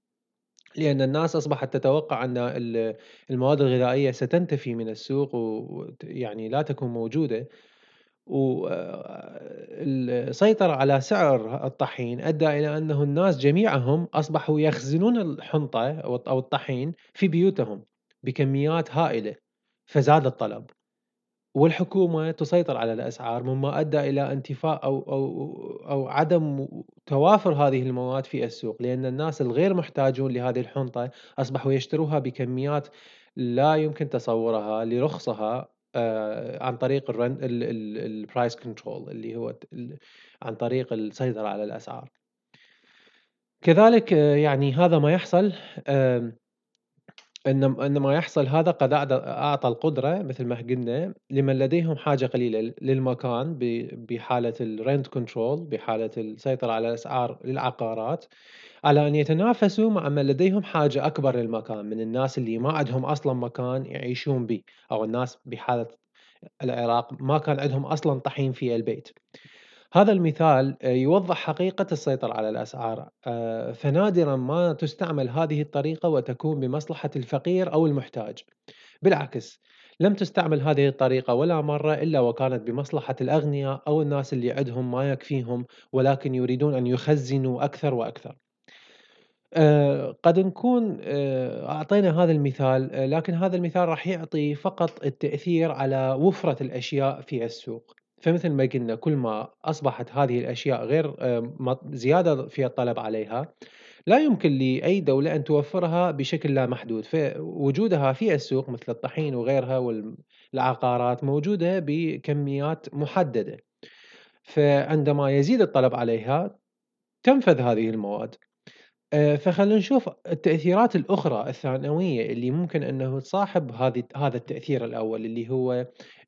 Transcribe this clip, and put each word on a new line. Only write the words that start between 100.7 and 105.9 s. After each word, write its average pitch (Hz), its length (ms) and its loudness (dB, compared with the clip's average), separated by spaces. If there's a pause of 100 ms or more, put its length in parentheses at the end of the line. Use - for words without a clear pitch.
غير، 143 340 0
آه، 123 220 0 (200)
مط-، 135 340 -4
زيادة 139 540 2
في 135 180 -2
الطلب 120 320 -2
عليها، 110 540 -6 (540)
لا 220 120 6
يمكن 226 340 4
لأي 135 480 2
دولة 147 360 2
أن 143 80 -2
توفرها 170 640 0